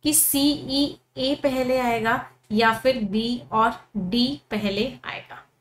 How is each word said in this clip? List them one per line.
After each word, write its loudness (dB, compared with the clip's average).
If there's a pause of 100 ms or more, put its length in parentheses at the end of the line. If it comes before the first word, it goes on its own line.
कि 0
सीईए 0
पहले 0
आएगा 0 (220)
या 4
फिर 0
B -2 (100)
और 0
D 0 (100)
पहले -2
आएगा। -12 (160)